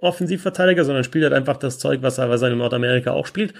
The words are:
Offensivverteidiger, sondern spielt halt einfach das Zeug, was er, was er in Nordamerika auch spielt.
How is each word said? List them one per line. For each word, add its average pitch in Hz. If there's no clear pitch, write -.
Offensivverteidiger, 180
sondern 135
spielt 156
halt 143
einfach 135
das 131
Zeug, 139
was 127
er, 127
was 120
er 127
in 120
Nordamerika 123
auch -
spielt. -